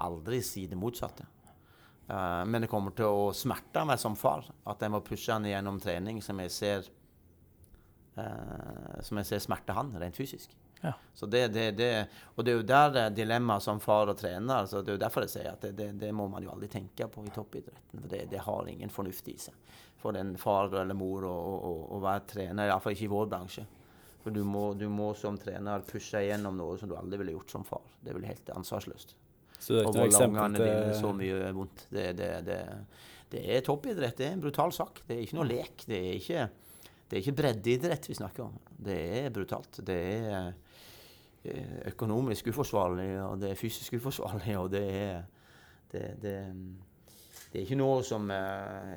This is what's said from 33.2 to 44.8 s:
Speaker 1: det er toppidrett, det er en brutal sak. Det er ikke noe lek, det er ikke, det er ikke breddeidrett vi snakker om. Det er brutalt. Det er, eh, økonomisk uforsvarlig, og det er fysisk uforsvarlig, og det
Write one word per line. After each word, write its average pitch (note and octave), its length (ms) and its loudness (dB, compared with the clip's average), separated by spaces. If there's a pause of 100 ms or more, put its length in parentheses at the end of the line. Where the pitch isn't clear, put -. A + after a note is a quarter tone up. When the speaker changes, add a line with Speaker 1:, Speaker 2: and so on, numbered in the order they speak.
Speaker 1:
det - 120 -6 (140)
er C3 100 6
toppidrett, D3 540 0
det C3 80 2
er F3 80 -2
en E3 80 -2
brutal D3+ 320 2
sak. - 260 -4
Det - 160 -4
er A#2 80 -2
ikke D3+ 140 -6
noe D3 100 4
lek, - 360 -4
det A2 120 -2
er F2+ 120 0 (100)
ikke, E3 240 0 (640)
det G#2+ 100 -2
er G2 60 0
ikke - 120 2
breddeidrett B2+ 760 2
vi - 80 -6
snakker A2 260 -6
om. G#2+ 140 -10 (160)
Det G2 240 -2 (160)
er C3+ 180 -2
brutalt. - 480 -4
Det F#2+ 160 0
er, F#2+ 540 0 (920)
eh, - 440 -6
økonomisk A2 640 0
uforsvarlig, F#2+ 580 2 (120)
og G2 200 -4
det G2 140 -2
er - 20 -10
fysisk - 400 -4
uforsvarlig, A2 600 -2
og F#2 180 0
det G2+ 160 2